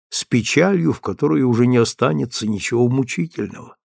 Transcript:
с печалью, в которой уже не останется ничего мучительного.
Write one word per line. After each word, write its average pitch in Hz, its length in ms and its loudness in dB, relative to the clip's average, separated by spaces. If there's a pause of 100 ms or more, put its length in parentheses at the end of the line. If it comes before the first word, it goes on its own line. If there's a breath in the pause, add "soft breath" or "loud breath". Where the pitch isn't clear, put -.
(100)
с - 140 -6
печалью, 165 680 2
в - 80 -6
которой 147 420 -2
уже 123 240 2
не 123 120 4
останется 127 680 0
ничего 117 420 0
мучительного. 127 960 -4